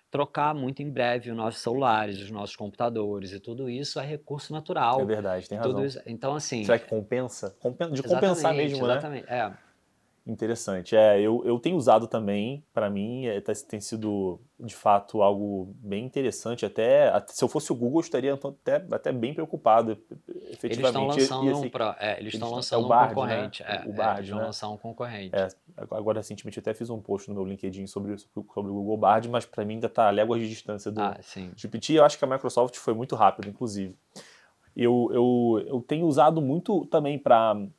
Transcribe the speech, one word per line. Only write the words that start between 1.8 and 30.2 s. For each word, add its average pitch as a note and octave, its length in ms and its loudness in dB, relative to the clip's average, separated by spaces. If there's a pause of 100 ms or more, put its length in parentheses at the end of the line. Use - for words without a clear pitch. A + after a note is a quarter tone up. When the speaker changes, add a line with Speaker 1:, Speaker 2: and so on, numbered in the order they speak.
Speaker 1:
os G2+ 80 -12
nossos G#2 260 -10
computadores, G#2 760 -4
e G2 80 -12
tudo B2 300 -10
isso C#3 300 -8
é C3 60 -6
recurso D3 480 -10
natural. D3 480 0
Speaker 2:
É G#2 40 0
verdade, G2 440 -2
tem G#2 100 -6
Speaker 1:
Tudo B2+ 220 0
Speaker 2:
razão. C#3 40 0
Speaker 1:
isso, C3 200 -6
então, C3+ 300 -4
assim, C3+ 280 -4
Speaker 2:
Será A#2 140 6
que - 100 -4
compensa? A#2 720 -4
Compen-, C#3+ 320 -4
de B2+ 120 -2
compensar E3 500 2
Speaker 1:
Exatamente, D3 180 0
Speaker 2:
mesmo, C3+ 140 -2
né? B2 80 4
Speaker 1:
exatamente, C#3+ 340 -6
é. A2+ 240 -2 (760)
Speaker 2:
Interessante. A2 680 -2
É, G#2+ 240 8
eu, A2 240 2
eu A#2+ 160 2
tenho E3+ 160 0
usado A2+ 320 6
também, A2+ 560 -4 (100)
pra G#2+ 160 0
mim, A2 360 -6
é, G2+ 160 -2
tá, G#2+ 100 -4 (160)
tem G#2 140 -8
sido, G2+ 580 -4 (180)
de A#2 160 -14
fato, G#2 480 2
algo G2+ 580 0
bem G#2 260 -6
interessante. A#2+ 600 -4
Até, B2 440 4
até F#2+ 240 0
se - 100 -4
eu B2 60 4
fosse D3 240 -4
o - 20 -6
Google, B2 240 0
eu E3 40 0
estaria C3+ 300 -2
até, D3+ 560 -4
até C#3 220 -2
bem B2+ 220 -2
preocupado, A#2 580 2
e-, - 400 -12
Speaker 1:
Eles - 220 -16
Speaker 2:
efetivamente. B2 400 0
Speaker 1:
tão C3+ 100 0
Speaker 2:
E, C3+ 40 0
e C#3+ 120 0
Speaker 1:
lançando C3+ 300 2
Speaker 2:
assim, C#3+ 160 0
Speaker 1:
um A#2+ 40 -6
pro-, A2+ 300 -2
é, G#2 140 -2
eles F2+ 80 -8
Speaker 2:
eles G#2+ 180 -8
Speaker 1:
tão A#2 80 -6
Speaker 2:
tão, A#2 80 -6
Speaker 1:
lançando A#2+ 240 -2
Speaker 2:
é - 20 4
o A#2 40 2
Speaker 1:
um - 20 -4
Speaker 2:
Bard, A#2+ 220 8
né? A2 60 -6
Speaker 1:
concorrente, A2 480 -4
é, G2+ 220 -6
Speaker 2:
O - 40 -10
Speaker 1:
é, - 20 -8
Speaker 2:
Bard, G#2 280 0
Speaker 1:
eles G2 100 -10
vão G#2+ 100 -6
Speaker 2:
né? A2+ 60 -2
Speaker 1:
lançar G#2+ 240 -8
um G#2+ 80 -12
concorrente. A2+ 580 -8
Speaker 2:
É, F#2+ 120 2 (440)
agora, G#2+ 280 -2
recentemente, G#2+ 380 -12
eu G#2+ 40 -10
até A2 120 -4
fiz A#2 160 -8
um A2 120 -8
post - 260 -4
no G#2 80 -10
meu G2 80 -4
LinkedIn F#2+ 440 -8
sobre, G2+ 300 -6
sobre, - 360 -14
sobre G2+ 180 -6
o G2 40 -6
Google G2+ 200 -4
Bard, G#2+ 320 4
mas A#2+ 180 -2
pra - 200 -6
mim G#2+ 80 -6
ainda A2+ 160 -4
tá A2+ 180 4
a - 20 6
léguas A2 300 2